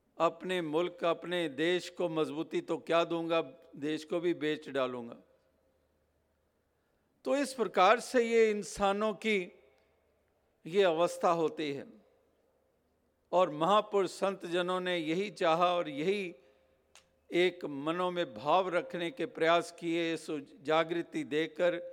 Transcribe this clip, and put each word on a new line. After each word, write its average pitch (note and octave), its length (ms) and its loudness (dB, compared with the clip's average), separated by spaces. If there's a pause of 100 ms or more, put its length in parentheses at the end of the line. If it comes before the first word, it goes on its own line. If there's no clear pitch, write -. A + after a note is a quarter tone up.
(180)
अपने F3+ 440 0
मुल्क, E3+ 420 -2
अपने E3+ 440 -2
देश E3 400 0
को F3 200 -4
मजबूती D#3 520 -4
तो E3 180 -4
क्या E3+ 260 0
दूंगा, E3 360 -2 (360)
देश D#3 280 -6
को F3 160 -4
भी F3 140 0
बेच D3+ 340 -4
डालूंगा। B2+ 480 -4 (2000)
तो C4 120 2
इस C#4+ 180 -2
प्रकार G3+ 460 4
से B3 220 2
ये A3+ 280 4
इंसानों G3+ 640 -2
की G#3+ 200 0 (1300)
ये F#3 160 2
अवस्था F3 480 2
होती D#3 420 0
है। C3 140 -8 (1500)
और F3 180 4
महापुरुष G3 600 2
संत F#3+ 360 -4
जनों F3+ 340 -2
ने F3+ 180 -2
यही E3+ 320 -2
चाहा F3 440 2
और E3+ 140 -2
यही F3 460 -2 (960)
एक F3+ 340 0
मनों D#3+ 460 -4
में E3+ 240 -4
भाव D#3 340 2
रखने E3+ 420 -4
के E3 180 -4
प्रयास E3 420 2 (100)
किए, E3 340 -2
इस D#3 120 -8 (360)
जागृति E3 600 0
देकर, E3 560 0 (120)